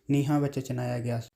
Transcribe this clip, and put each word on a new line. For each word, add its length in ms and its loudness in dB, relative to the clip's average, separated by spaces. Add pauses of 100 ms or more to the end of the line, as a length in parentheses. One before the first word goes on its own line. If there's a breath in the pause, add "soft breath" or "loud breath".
(120)
ਨੀਹਾਂ 280 4
ਵਿੱਚ 200 0
ਚਿਣਾਇਆ 400 -4
ਗਿਆ 200 -2
ਸੀ। 160 -10